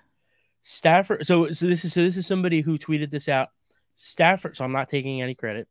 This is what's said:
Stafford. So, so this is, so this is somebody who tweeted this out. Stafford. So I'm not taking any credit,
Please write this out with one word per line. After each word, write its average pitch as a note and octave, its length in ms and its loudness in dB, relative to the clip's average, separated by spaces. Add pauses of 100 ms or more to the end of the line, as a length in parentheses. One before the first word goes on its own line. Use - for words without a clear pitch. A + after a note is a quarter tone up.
(640)
Stafford. E3+ 640 2
So, E3+ 240 4
so E3 160 -2
this F3 180 0
is, E3 100 -4
so F3 80 4
this F3+ 140 2
is F#3 100 -4
somebody F3+ 340 0
who D#3 180 -2
tweeted D3+ 320 -4
this D3 160 -8
out. C3+ 220 0 (480)
Stafford. - 600 0
So C3 80 -6
I'm C3 60 -4
not C3 180 -4
taking C3+ 320 -4
any B2+ 140 -6
credit, A2 360 -8